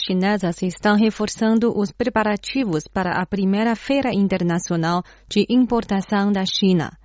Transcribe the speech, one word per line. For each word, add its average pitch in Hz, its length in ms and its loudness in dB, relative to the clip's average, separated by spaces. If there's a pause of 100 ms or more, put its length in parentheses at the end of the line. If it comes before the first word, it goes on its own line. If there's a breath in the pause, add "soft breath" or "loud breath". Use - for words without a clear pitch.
chinesas 185 560 0
estão 208 320 0
reforçando 220 840 0
os 202 140 -2
preparativos 214 960 -2
para 180 340 -2
a 185 60 -2
primeira 202 480 0
Feira 269 400 -2
Internacional 175 880 0 (260 soft breath)
de 208 200 2
Importação 214 840 0
da 190 140 0
China, 185 600 0